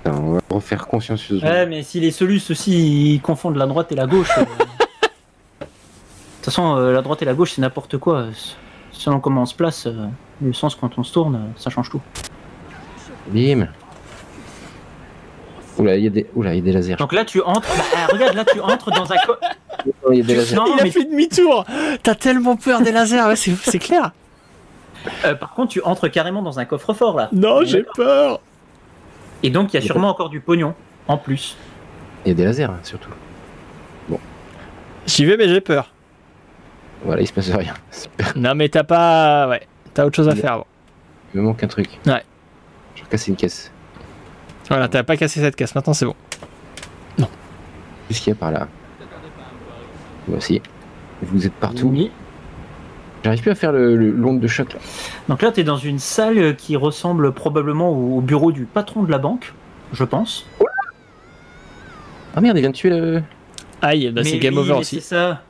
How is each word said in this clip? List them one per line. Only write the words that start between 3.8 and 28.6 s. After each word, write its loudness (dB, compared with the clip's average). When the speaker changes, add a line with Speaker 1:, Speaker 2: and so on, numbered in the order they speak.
Speaker 2:
et -4
la 0
gauche, 2
euh, 2
<laughs> -4
de -14
toute -20
façon, 0
euh, 2
la 2
droite -4
et -2
la 0
gauche, 2
c'est -6
n'importe -4
quoi. 0
Selon -2
comment 0
on 0
se -12
place, -4
euh, -8
le -2
sens -4
quand -6
on -4
se -12
tourne, 0
euh, -4
ça -6
change -6
tout. -8
Speaker 1:
Bim. 2
Oula, 4
il 2
y 2
a 2
des, 0
oula, 0
il 0
y 2
a -6
des 2
lasers. 0
Speaker 2:
Donc -2
là, 0
tu 0
entres, 0
bah, 0
euh, 2
regarde, 2
là, -2
tu 2
entres -2
dans -2
un 2
co-, 0
Speaker 1:
Il 6
y 6
a 0
des 2
Speaker 2:
tu, 4
Speaker 1:
lasers. 0
Speaker 2:
non, 2
Speaker 3:
Il 4
a 4
Speaker 2:
mais 2
Speaker 3:
fait 2
demi-tour. 2
T'as 2
tellement 2
peur 0
des 4
lasers, 2
ouais, 4
c'est, 0
c'est -2
clair. 0
Speaker 2:
Euh, 2
par -10
contre, -2
tu -4
entres -2
carrément -2
dans -6
un -4
coffre-fort, -2
là. 0
Speaker 3:
Non, 4
Speaker 2:
On 4
est 2
Speaker 3:
j'ai 2
Speaker 2:
d'accord. -2
Speaker 3:
peur. 2